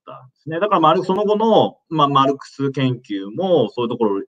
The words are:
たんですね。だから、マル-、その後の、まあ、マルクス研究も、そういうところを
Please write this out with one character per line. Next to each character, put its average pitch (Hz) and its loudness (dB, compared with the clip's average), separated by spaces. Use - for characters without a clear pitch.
た 135 -20
ん - -20
で - -20
す - -18
ね。 165 -6
だ 202 0
か 196 2
ら、 175 4
マ 156 4
ル-、 180 0
そ 185 -2
の 208 -2
後 208 0
の、 208 2
ま 147 0
あ、 - 4
マ 139 2
ル 139 0
ク - -18
ス 139 -6
研 131 -2
究 98 -8
も、 151 0
そ 120 -6
う - -2
い - -2
う - -4
と - -6
こ 117 0
ろ 98 0
を - -